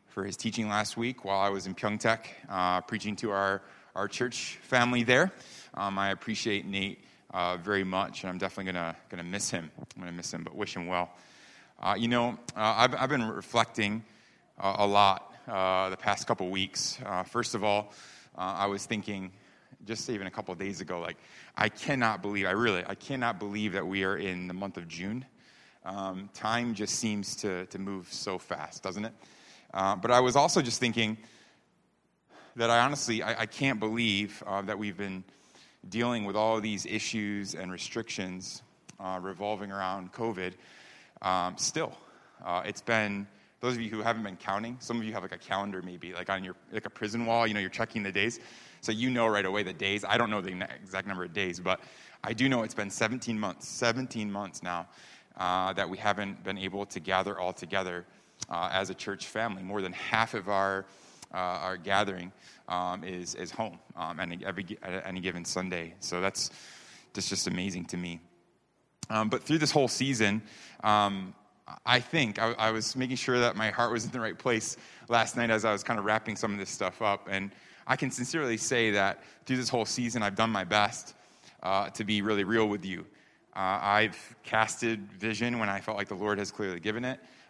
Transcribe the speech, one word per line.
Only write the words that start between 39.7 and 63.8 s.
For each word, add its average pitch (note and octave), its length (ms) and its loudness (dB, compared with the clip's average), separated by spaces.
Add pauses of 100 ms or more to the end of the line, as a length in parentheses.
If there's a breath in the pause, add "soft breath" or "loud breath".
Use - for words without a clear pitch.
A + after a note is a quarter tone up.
around F#2+ 440 -4
covid, F#2 400 -4 (640 loud breath)
um, F#2 380 2
still. - 340 -2 (500 loud breath)
Uh, F2 220 -2
it's G#2 160 -6
been, G#2 460 0 (340 loud breath)
those B2 160 0
of A2+ 40 -4
you A2+ 80 -4
who G#2+ 140 -6
haven't A2+ 220 0
been F#2+ 120 -8
counting, A2 420 -4
some A#2 200 -4
of A2+ 60 -4
you A2 100 -6
have, G2 80 -6
like, F#2+ 100 -10
a F2+ 60 -10
calendar G2 420 -4
maybe, F2+ 320 -12
like, F2+ 160 -6
on F#2+ 160 0
your, F#2 100 -8 (160)
like, G#2 140 -6
a G2+ 60 -6
prison A2 340 -4
wall, A#2 220 4
you G#2+ 80 0
know, G#2 60 2
you're F#2+ 100 -2
checking A2 320 -2
the G2 100 -2
days. G2+ 260 2 (440 loud breath)
So A2+ 100 -2
you A2+ 160 2
know A#2 180 4
right G#2 200 4
away G2+ 160 0
the F#2 100 -4
days. G2 340 0
I G#2 120 4
don't A#2 100 4
know G#2 140 0
the F#2 80 -6
ne-, F#2 160 -6 (160)
exact F#2+ 260 -6
number F#2 160 -4
of F2 80 -8
days, F2+ 280 -2
but F#2 200 0 (420 loud breath)
I G#2+ 120 -2
do B2 160 4
know B2 120 4
it's G#2+ 120 -6
been G2+ 160 -2
seventeen A2+ 500 0
months, G2 260 -6
seventeen A#2 640 0
months G2+ 320 -6
now, F2 240 -4 (520 loud breath)
uh, F#2 340 2
that F#2 160 0
we F#2 80 -6
haven't G2+ 480 -2
been F#2+ 140 -4
able F#2+ 260 -4
to - 160 -8
gather F#2 400 2
all F2+ 140 -2
together, F2+ 500 -4 (460 loud breath)
uh, F2 200 -2
as F#2+ 200 0
a F#2 40 -6
church - 340 -8
family. G#2+ 340 -4
More G2 180 -4
than F#2 140 -4
half - 400 0
of G2+ 160 -4
our, G2 340 2 (480 loud breath)
uh, - 40 -8
our F2+ 420 -2
gathering, F#2+ 540 0 (360 loud breath)
um, F2+ 340 -2
is, F2+ 320 -8
is F2+ 160 -8
home, F#2 280 -6 (180)